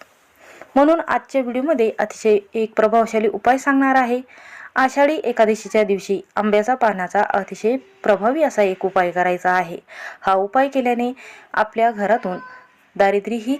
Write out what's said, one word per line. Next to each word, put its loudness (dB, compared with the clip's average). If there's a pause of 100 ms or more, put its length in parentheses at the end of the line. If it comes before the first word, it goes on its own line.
(760)
म्हणून 4
आजच्या -4
व्हिडिओमध्ये 0
अतिशय 0 (160)
एक -4
प्रभावशाली 2
उपाय 0
सांगणार 2
आहे. 0 (560)
आषाढी 2
एकादशीच्या 0
दिवशी -2 (160)
आंब्याचा 2
पानाचा 0
अतिशय -2 (260)
प्रभावी 0
असा 2
एक 0
उपाय 0
करायचा 0
आहे. -2 (420)
हा 0
उपाय 0
केल्याने -2 (420)
आपल्या 0
घरातून -2 (580)
दारिद्र्य 0
ही -4